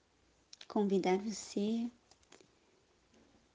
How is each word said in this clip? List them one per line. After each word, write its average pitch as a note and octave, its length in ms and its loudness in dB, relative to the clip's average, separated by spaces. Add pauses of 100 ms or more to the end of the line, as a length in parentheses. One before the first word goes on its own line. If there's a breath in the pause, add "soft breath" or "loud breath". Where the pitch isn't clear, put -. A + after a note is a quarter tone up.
(680)
convidar F#3+ 520 2
você A3 720 -4 (1600)